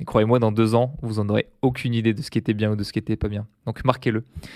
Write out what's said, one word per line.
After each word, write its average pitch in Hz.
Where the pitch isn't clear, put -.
Et -
croyez-moi, 113
dans 110
deux 110
ans, 127
vous 110
en 101
aurez 107
aucune 127
idée 113
de 104
ce -
qui -
était -
bien 107
ou -
de 101
ce 98
qui -
était -
pas 107
bien. 104
Donc, -
marquez-le. 123